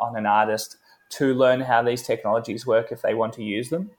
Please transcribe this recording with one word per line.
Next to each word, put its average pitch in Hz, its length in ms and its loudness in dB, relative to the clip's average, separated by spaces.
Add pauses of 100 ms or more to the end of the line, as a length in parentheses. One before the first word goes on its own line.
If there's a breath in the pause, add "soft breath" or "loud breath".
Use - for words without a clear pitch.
on 117 140 -4
an 107 100 -4
artist 107 520 0 (300 soft breath)
to 135 280 0
learn 127 260 4
how 120 220 2
these 120 180 0
technologies 117 640 -2
work 113 260 2
if 120 120 -12
they 107 100 0
want 110 200 -2
to 117 100 -12
use 107 260 -4
them? 190 300 -6